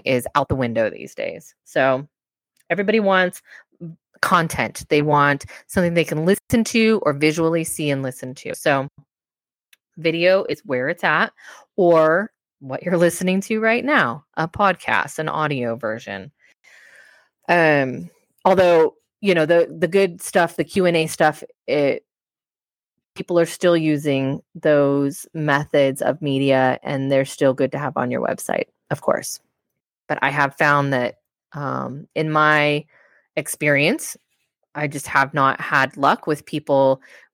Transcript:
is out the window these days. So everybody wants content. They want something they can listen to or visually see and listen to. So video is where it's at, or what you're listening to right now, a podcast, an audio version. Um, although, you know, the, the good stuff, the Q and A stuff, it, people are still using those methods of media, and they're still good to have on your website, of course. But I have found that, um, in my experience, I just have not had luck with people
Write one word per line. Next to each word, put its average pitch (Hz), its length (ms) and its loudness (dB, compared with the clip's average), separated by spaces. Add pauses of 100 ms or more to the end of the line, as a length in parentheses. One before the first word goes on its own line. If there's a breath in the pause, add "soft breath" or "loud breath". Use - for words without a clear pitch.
is 127 280 -2
out 143 160 0
the 143 60 -2
window 117 340 -2
these - 240 -14
days. - 400 -10 (120)
So 135 420 0 (640)
everybody 202 300 0
wants 190 420 0 (800 loud breath)
content. - 680 -2
They 147 140 2
want 143 420 2 (220 loud breath)
something 175 260 -2
they 165 100 2
can 151 220 -4
listen 214 380 0
to 220 400 2
or 147 100 0
visually 165 500 0
see 151 280 -4
and 135 100 -2
listen 127 340 -10
to. - 200 -12
So 139 320 -2 (1120)
video 170 480 2
is - 200 -6
where 131 240 -2
it's 180 140 -6
at, 170 300 0 (420 loud breath)
or 170 560 4 (280)
what 135 220 -10
you're 180 160 -2
listening 180 440 2
to 220 180 -4
right 233 260 0
now, 156 400 0 (120)
a 160 100 -2
podcast, 175 720 -2
an 156 100 -4
audio 143 460 -4
version. 110 560 -10 (1160 soft breath)
Um, 156 600 2 (360)
although, 180 500 4 (260)
you 196 120 2
know, 160 120 2
the, 170 320 2
the 165 100 0
good 180 340 0
stuff, 170 340 0
the 170 80 -2
Q 180 220 -2
and 170 120 2
A 160 100 0
stuff, 151 360 0 (240)
it, 139 380 0 (1120)
people 180 240 -2
are 165 60 4
still 170 320 2
using 143 640 0 (140)
those 143 800 0
methods 143 680 0
of - 200 -2
media, 135 600 2
and 135 300 -4
they're 135 120 2
still 135 300 0
good 135 200 -2
to 139 40 -6
have 147 180 -6
on 131 140 -2
your 123 160 -4
website, 50 400 -4 (240)
of - 120 -4
course. - 380 -4 (680)
But - 160 -4
I 139 80 2
have 143 260 0
found 143 360 2
that, 123 260 -2 (340)
um, 131 640 -8
in 156 160 -2
my 151 540 2 (500 soft breath)
experience, 147 840 -2 (560)
I 151 140 -4
just 139 180 -10
have 135 300 0
not 135 260 2
had 135 360 -2
luck 147 280 0
with 151 220 -4
people 135 520 0 (340 loud breath)